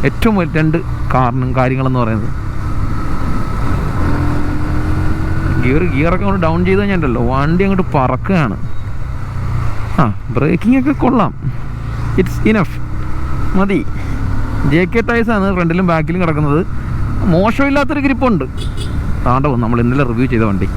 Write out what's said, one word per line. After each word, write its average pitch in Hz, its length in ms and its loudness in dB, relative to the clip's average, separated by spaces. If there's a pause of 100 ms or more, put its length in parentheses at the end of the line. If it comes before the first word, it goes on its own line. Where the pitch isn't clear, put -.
ഏറ്റവും 220 300 2
വലിയ 165 220 -2
രണ്ട് 156 160 2 (360)
കാരണം, 127 360 2 (100)
കാര്യങ്ങളെന്ന് 131 440 0
പറയുന്നത്. 110 300 0 (3250)
ഗിയർ, 147 200 2 (120)
ഗിയറൊക്കെ 170 300 0
അങ്ങോട്ട് 180 220 0
ഡൗൺ 160 200 0
ചെയ്ത് 190 140 2
കഴിഞ്ഞാൽ 202 180 0
ഉണ്ടല്ലോ, 120 320 0
വണ്ടി 151 360 2
അങ്ങോട്ട് 196 280 0
പറക്കുകയാണ്. 131 640 0 (1500)
ആ, - 20 4 (320)
ബ്രേക്കിംഗ് 208 440 2
ഒക്കെ 285 140 0 (100)
കൊള്ളാം, 233 280 2 (920)
it's - 140 -2 (160)
enough, 202 220 0 (840)
മതി. 196 200 0 (920)
ജെ 175 180 4
കെ 226 160 2
ടയേഴ്സാണ് 226 480 0
ഫ്രണ്ടിലും 175 360 0
ബാക്കിലും 160 320 -2
കിടക്കുന്നത്. 151 360 2 (720)
മോശമില്ലാത്തൊരു 277 720 2
ഗ്രിപ്പുണ്ട്. 233 400 0 (800)
താണ്ട 131 260 2
വന്നു 117 140 0
നമ്മൾ 117 180 0
ഇന്നലെ 131 280 2
റിവ്യൂ 123 220 0
ചെയ്ത 113 180 2
വണ്ടി 92 240 0